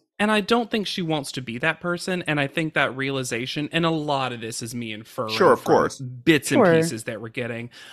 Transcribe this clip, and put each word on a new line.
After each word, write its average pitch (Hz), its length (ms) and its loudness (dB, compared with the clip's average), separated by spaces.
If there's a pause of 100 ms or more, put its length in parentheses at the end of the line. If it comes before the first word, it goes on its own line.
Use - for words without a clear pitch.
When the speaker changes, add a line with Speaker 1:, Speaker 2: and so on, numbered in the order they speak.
(200)
Speaker 1:
And 214 120 2
I 214 80 2
don't 233 300 0
think 208 180 -2
she - 120 -6
wants 156 320 -2
to 151 80 -6
be 117 180 -8
that 156 220 -2
person, 175 460 -4
and 147 140 0
I 139 80 0
think 160 260 -4
that 127 220 0
realization, 135 720 -4
and 165 160 0
a 165 40 2
lot 147 420 -2
of 120 80 -10
this 113 220 -8
is 117 120 -8
me 113 180 -6
inferring 110 420 -8
Speaker 2:
Sure, 160 180 8
of 113 80 6
Speaker 1:
from 160 140 4
Speaker 2:
course. 87 260 2
Speaker 1:
bits 131 500 0
and 220 140 4
Speaker 3:
Sure. 170 100 6
Speaker 1:
pieces 160 300 0
that 110 160 -8
we're 113 80 -10
getting, 117 420 -8 (220)